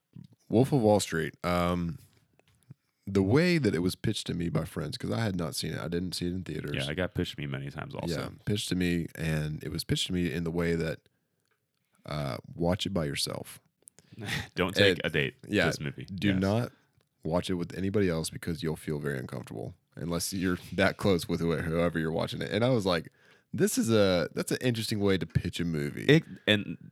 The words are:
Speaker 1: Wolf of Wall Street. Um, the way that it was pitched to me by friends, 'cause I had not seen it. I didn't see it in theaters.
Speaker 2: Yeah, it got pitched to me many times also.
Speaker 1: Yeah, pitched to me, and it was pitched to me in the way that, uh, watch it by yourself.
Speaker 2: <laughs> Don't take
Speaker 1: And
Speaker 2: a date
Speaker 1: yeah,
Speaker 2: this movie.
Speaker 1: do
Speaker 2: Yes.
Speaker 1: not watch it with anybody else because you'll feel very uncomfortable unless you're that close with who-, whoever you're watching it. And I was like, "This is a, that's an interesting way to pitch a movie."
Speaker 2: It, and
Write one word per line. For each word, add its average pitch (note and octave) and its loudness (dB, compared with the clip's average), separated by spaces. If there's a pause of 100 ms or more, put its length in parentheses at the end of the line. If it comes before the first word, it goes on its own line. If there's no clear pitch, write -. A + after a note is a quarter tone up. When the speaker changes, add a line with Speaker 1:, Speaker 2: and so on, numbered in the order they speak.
(480)
Speaker 1:
Wolf B2+ 4
of C#3+ 4
Wall G#2 6
Street. D#2+ -4 (100)
Um, F2 0 (1080)
the G2 2
way D#3+ 4
that G#2+ 2
it D#2+ 0
was F2+ 0
pitched - -2
to F2 -4
me F2 -2
by E2 -2
friends, D#2+ -8
'cause F#2+ -6
I A2 -2
had G#2+ 0
not E2+ -4
seen E2 -6
it. D#2+ -6
I - -6
didn't E2+ -4
see F2 -4
it F2 -2
in F#2 -6
theaters. D2+ -6
Speaker 2:
Yeah, C#2 -2
it D2+ -4
got F2 -4
pitched F2+ -2
to - -10
me D2 -4
many C#2 -6
times - -10
also. E2+ -4
Speaker 1:
Yeah, B1 -6 (160)
pitched G#2 -2
to F#2 0
me, F2 0
and D2+ -2
it - -6
was - -6
pitched - -2
to - -4
me F2+ 0
in E2+ -2
the E2 -2
way E2+ 2
that, D#2+ -2 (1080)
uh, C#2+ -4 (180)
watch E2+ 0
it - -4
by E2+ 0
yourself. - -6 (560)
Speaker 2:
<laughs> - -8
Don't F#2 0
take G2 6
Speaker 1:
And - -4
Speaker 2:
a E2+ 0
date D2 0 (140)
Speaker 1:
yeah, F#2+ 4
Speaker 2:
this D2 0
movie. C#2 -6
Speaker 1:
do F#2 -2
Speaker 2:
Yes. - 4
Speaker 1:
not G#2 0 (520)
watch F2 -2
it F#2+ 0
with F2 -6
anybody G2 0
else E2 -2
because D#2+ -6
you'll D#2+ -2
feel D2+ -4
very C#2+ -4
uncomfortable B1 -8 (220)
unless E2+ -4
you're F2+ 0 (140)
that F2+ 2
close F#2 2
with E2+ 0
who-, E2 2
whoever E2 0
you're D#2+ 0
watching E2 -2
it. D2+ -6
And G#2+ 2
I B2+ 4
was A2+ 2
like, E2+ 0 (400)
"This G3+ 2
is A#3 2
a, F#2+ 6
that's - -2
an - 0
interesting A2+ 0
way G2 4
to E2 -2
pitch - -2
a F2 0
movie." D2 -2
Speaker 2:
It, D3+ 8 (220)
and G#2 2 (140)